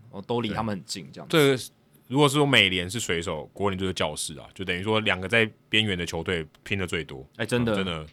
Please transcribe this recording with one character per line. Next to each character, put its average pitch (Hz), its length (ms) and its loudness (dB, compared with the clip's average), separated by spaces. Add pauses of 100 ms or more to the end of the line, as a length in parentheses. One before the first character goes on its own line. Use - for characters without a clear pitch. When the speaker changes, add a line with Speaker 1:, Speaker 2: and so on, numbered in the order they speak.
Speaker 1:
哦， 98 160 -14
都 120 160 -2
离 110 80 -2
他 110 140 -2
们 107 120 -2
很 90 80 -10
近 85 300 -10
这 - 60 -16
样 - 100 -14
子。 170 80 2
Speaker 2:
对。 139 180 6
这 113 80 -6 (440)
如 127 100 0
果 147 100 6
是 131 60 2
说 147 100 4
美 120 260 6
联 90 200 -2
是 117 100 -6
水 87 220 -2
手， 82 320 -6
国 98 160 0
联 95 80 -4
就 95 80 0
是 95 80 0
教 80 220 -2
士 - 240 -8
啊， 60 160 -18
就 95 100 -8
等 90 100 -2
于 90 60 -4
说 110 200 0
两 95 200 0
个 95 60 -6
在 113 200 4 (220)
边 110 160 2
缘 101 100 0
的 87 80 -2
球 82 200 -6
队 85 200 -2 (200)
拼 107 120 -4
得 95 120 -4
最 82 160 -4
多。 69 200 -14 (120)
Speaker 1:
哎， 113 100 -4
真 120 180 0
的。 117 100 0
Speaker 2:
嗯， - 20 0
真 95 100 0
的 80 280 -6